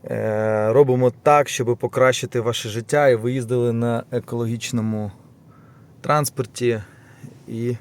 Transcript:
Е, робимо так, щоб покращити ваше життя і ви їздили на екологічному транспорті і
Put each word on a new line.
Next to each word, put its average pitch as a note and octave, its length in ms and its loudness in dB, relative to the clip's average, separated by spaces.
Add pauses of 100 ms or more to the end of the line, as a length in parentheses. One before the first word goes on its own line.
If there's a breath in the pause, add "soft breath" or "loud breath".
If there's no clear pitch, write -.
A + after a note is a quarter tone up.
Е, G#2+ 680 0
робимо B2+ 400 4 (100)
так, D3 260 6
щоб A#2 280 -2
покращити B2+ 640 0
ваше A#2 280 -4
життя C3+ 400 2
і B2 60 6
ви A#2 180 -2
їздили A#2+ 400 0
на A#2 380 -2
екологічному A2+ 1000 -4 (880 soft breath)
транспорті B2 800 -2 (680 loud breath)
і A#2 320 -4